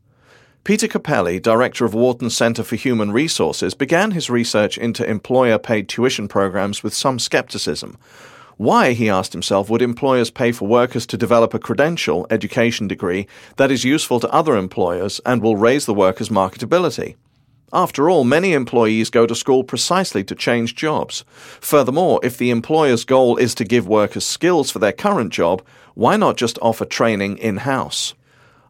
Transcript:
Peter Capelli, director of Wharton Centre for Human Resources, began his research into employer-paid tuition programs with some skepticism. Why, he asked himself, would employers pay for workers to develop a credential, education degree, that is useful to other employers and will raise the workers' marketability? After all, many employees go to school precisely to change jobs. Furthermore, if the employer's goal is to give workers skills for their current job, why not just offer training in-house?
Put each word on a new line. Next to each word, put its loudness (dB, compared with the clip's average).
Peter 0
Capelli, -2
director 2
of 0
Wharton 0
Centre 0
for -6
Human -2
Resources, -2
began 0
his -6
research 0
into -4
employer-paid 0
tuition -2
programs -2
with -6
some -2
skepticism. -4
Why, 4
he 0
asked 0
himself, 0
would 2
employers 0
pay 0
for -6
workers 0
to -8
develop 2
a -2
credential, -2
education -2
degree, -4
that 4
is -2
useful 0
to -2
other 2
employers -2
and 0
will 2
raise 2
the 0
workers' 0
marketability? -2
After 0
all, 4
many 2
employees 2
go 4
to -2
school 0
precisely -2
to -10
change -2
jobs. -6
Furthermore, 2
if -4
the 0
employer's 0
goal 4
is 2
to -4
give 0
workers 0
skills 0
for -6
their 2
current -2
job, 0
why 2
not 2
just -4
offer 0
training -2
in-house? -4